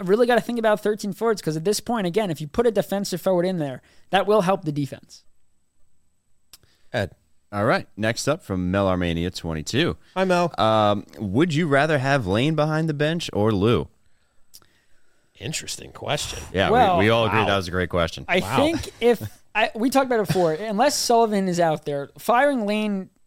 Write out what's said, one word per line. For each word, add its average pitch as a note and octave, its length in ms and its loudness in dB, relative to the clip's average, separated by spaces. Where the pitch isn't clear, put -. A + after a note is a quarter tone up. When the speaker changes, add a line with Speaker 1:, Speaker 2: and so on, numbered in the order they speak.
Speaker 1:
really A3 240 4
gotta A#3+ 140 4
think A#3+ 180 -6
about G#3+ 220 2
thirteen G#3 300 -2
forwards, A3 300 -2
'cause D#3 160 -4
at D#3+ 80 -6
this G#3 140 0
point, A#3 260 -4
again, F3+ 240 -2
if D#3 100 -4
you D3+ 80 -8
put A#3+ 200 0
a A#3 40 2
defensive G3 480 -2
forward F3+ 280 2
in F#3 100 -2
there, C3+ 240 -6
that F#3+ 160 2
will G#3+ 140 4
help F#3+ 220 0
the D#3 80 -4
defense. - 520 -8
Speaker 2:
Ed. G2+ 180 -2
Speaker 3:
All G#2 140 -2
right. F3 220 0
Next A2 300 -2
up C#3+ 160 -2
from F#2 280 -4
Mel G2 160 2
Armenia F2 440 -2
twenty-two. E2 640 -4
Speaker 2:
Hi, F#3 80 0
Mel. F3 360 0
Speaker 3:
Um, G#2+ 460 2
would A#2+ 360 0
you D#3+ 140 0
rather C#3+ 300 2
have C3 300 0
Lane B2+ 280 2
behind D#3 320 0
the D#3 60 -2
bench D3+ 400 -2
or G#2+ 180 2
Lou? G2 360 2
Speaker 2:
Interesting - 520 -10
question. - 480 -6
Speaker 3:
Yeah, F#2 140 2
we, G#3+ 60 4
Speaker 1:
Well, G3+ 240 4
Speaker 3:
we G#2+ 120 4
all A2+ 160 4
agree G#2+ 140 2
Speaker 2:
Wow. G#2 80 2
Speaker 3:
that G2+ 80 2
was F2+ 120 -2
a E2+ 40 -10
great F2+ 180 -2
question. E2+ 380 -2
Speaker 1:
I F#3 120 0
Speaker 2:
Wow. G#2+ 180 -4
Speaker 1:
think D#4 320 0
if A#3 220 2
I, G#3+ 180 0
we A3+ 160 -2
talked C4+ 180 2
about A#3+ 120 0
it F#3+ 80 0
before, E3 260 2
<laughs> D#3+ 60 -6
unless A3 380 0
Sullivan G#3+ 500 2
is F3 120 -2
out D#3+ 260 2
there, C#3+ 320 -6
firing B3+ 480 2
Lane G#3 440 -4